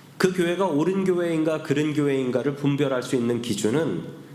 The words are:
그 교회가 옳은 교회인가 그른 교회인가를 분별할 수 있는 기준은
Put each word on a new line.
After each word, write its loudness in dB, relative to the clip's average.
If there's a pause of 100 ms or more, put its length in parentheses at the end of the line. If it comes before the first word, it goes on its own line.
(180)
그 2
교회가 0
옳은 2
교회인가 0
그른 0
교회인가를 0
분별할 0
수 -4
있는 2
기준은 -2 (320)